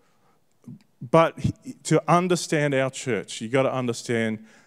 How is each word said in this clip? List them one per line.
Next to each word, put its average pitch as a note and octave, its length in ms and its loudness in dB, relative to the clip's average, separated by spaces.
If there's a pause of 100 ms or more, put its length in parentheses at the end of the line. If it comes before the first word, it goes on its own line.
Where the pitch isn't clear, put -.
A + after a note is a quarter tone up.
(1120)
But E3 260 4 (460)
to D3+ 240 2
understand E3 680 2
our C3+ 160 0
church, - 520 -6
you A2 80 -8
gotta C3 240 2
understand A#2 720 -4 (220)